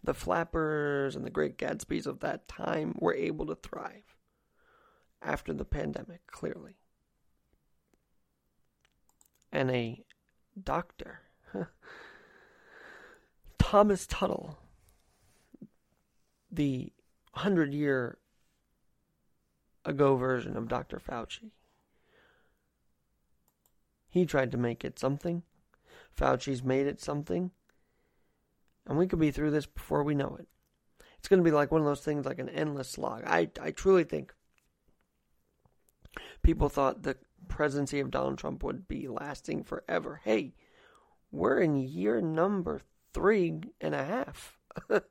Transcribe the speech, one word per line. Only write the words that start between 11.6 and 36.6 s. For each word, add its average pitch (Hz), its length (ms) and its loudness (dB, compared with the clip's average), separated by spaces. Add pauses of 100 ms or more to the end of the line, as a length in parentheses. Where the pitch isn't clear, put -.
Thomas 208 480 6
Tuttle, - 500 -4 (1900)
the 143 400 0 (420)
hundred-year 147 840 2 (1700)
ago 139 320 6
version 123 400 0
of 113 100 -4
Doctor 123 320 -4
Fauci, - 520 -10 (2500)
he 180 160 4
tried 135 260 2
to 131 60 -2
make 120 260 -2
it - 160 -8
something. 170 440 -2 (720)
Fauci's 131 460 0
made 131 240 2
it - 120 -4
something. 175 520 -2 (1400)
And 139 100 0
we 175 80 6
could 180 140 0
be 151 120 4
through 147 200 0
this 147 160 0
before - 360 -2
we 147 120 0
know 139 240 -2
it. - 80 -18 (720)
It's - 80 -16
gonna 190 160 8
be 165 80 8
like 147 200 4
one 160 100 6
of 147 60 4
those 143 160 0
things, 147 220 -2
like 135 140 -4
an 131 100 -6
endless 147 400 -4
slog. - 360 -6
I, 170 260 2 (100)
I 151 100 -4
truly 185 320 4
think - 300 -6 (2000)
people 160 260 6